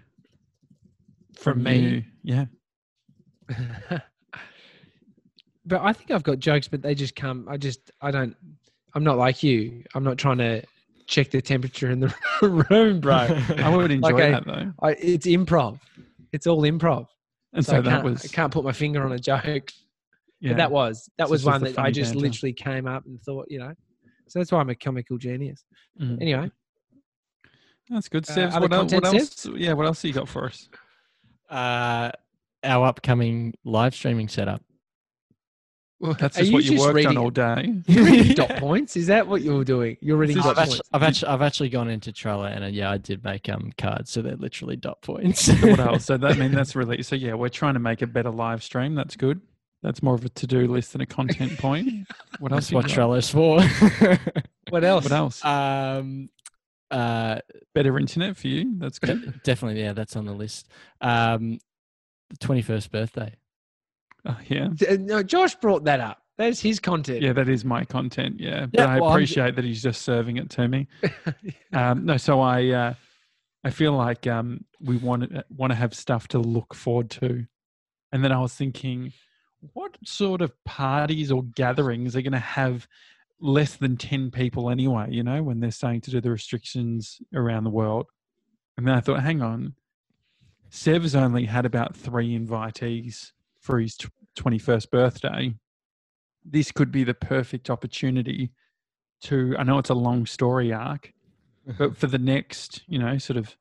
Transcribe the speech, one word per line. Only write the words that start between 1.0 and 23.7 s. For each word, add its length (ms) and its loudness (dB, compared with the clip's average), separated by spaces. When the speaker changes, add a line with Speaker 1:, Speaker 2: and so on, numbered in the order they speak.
Speaker 1:
From 200 -2
Speaker 2:
from 100 -2
Speaker 1:
me? 140 2
Speaker 2:
you? 260 2
Yeah. 220 0
Speaker 1:
<laughs> 520 -8
But 180 -2
I 100 4
think 180 -8
I've 120 0
got 160 0
jokes, 280 2
but 140 -6
they 140 -2
just 200 -4
come, 340 -8
I 100 -8
just, 320 -8
I 100 -4
don't, 240 -4
I'm 100 0
not 140 4
like 240 2
you. 400 2
I'm 80 -2
not 140 0
trying 220 2
to 240 0
check 240 0
the 120 0
temperature 480 -2
in 100 -2
the 140 0
<laughs> 300 4
room, 300 6
bro. 140 4
Speaker 2:
<laughs> 140 4
I 100 2
would 220 4
enjoy 180 4
Speaker 1:
Like, 60 4
I, 60 6
Speaker 2:
that, 160 0
though. 340 -8
Speaker 1:
I, 120 2
it's 340 0
improv. 520 4
It's 140 -6
all 160 4
improv. 440 2
Speaker 2:
And 120 0
Speaker 1:
So 80 2
Speaker 2:
so 60 6
Speaker 1:
I 40 6
Speaker 2:
that 80 2
Speaker 1:
can't, 140 2
Speaker 2:
was 200 -2
Speaker 1:
I 40 -14
can't 240 0
put 120 -2
my 80 -2
finger 320 -2
on 80 -4
a 60 -6
joke. 260 0
Speaker 2:
Yeah. 120 -2
Speaker 1:
But 40 2
that 140 2
was, 480 0
that 80 2
Speaker 2:
So 60 0
Speaker 1:
was 80 2
Speaker 2:
it's 40 -6
just 80 6
Speaker 1:
one 100 2
Speaker 2:
a 20 0
Speaker 1:
that 140 -4
I 40 0
Speaker 2:
funny 100 2
Speaker 1:
just 220 -2
Speaker 2:
banter. 140 -2
Speaker 1:
literally 260 -4
came 320 -6
up 180 -8
and 160 -18
thought, 300 -12
you 80 -12
know. 160 -14